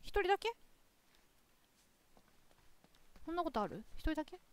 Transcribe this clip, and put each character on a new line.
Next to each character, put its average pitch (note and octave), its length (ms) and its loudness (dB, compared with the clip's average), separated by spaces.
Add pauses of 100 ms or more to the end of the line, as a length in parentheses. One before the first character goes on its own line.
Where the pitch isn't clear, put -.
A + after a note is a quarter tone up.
一 - 180 2
人 F#4 80 4
だ F#4+ 120 8
け？ G#4+ 120 -2 (2750)
そ D#4+ 80 -6
ん E4+ 40 -2
な F4 80 2
こ D#4+ 80 0
と A3 100 2
あ G3+ 60 2
る？ G#3+ 180 -8 (100)
一 - 40 -2 (120)
人 D4+ 40 0
だ D#4 100 -2
け？ F4+ 140 -16 (120)